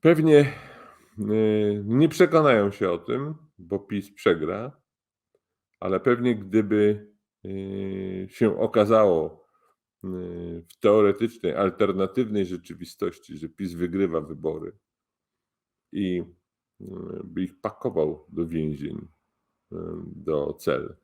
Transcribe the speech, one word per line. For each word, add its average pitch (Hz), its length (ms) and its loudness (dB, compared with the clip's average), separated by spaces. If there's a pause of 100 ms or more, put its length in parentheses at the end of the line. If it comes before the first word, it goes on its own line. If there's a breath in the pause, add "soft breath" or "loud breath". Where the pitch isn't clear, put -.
Pewnie, 156 520 6 (640 loud breath)
y, 104 680 0
nie 135 240 4
przekonają 147 640 4
się 95 200 -2
o 85 60 -2
tym, 139 380 -6 (220)
bo 95 220 -8
pis - 340 -8
przegra, 95 680 -2 (1000)
ale 95 200 -2
pewnie 123 360 2
gdyby, 104 760 0 (340)
y, 95 840 -10
się - 300 0
okazało, 104 880 2 (560)
y, 95 40 -12 (600)
w - 120 -20
teoretycznej, 104 760 2
alternatywnej 98 920 0
rzeczywistości, 87 920 -10
że 80 120 -12
pis 92 240 -10
wygrywa 85 480 -2
wybory 78 500 -8 (1200)
i, 90 320 -4 (580)
y, 98 40 -18 (380)
by 87 180 -8
ich - 200 -8
pakował 82 680 -4
do 85 180 -4
więzień, 76 600 -6 (640)
y, 87 40 -14 (300)
do 76 480 -4
cel - 500 -4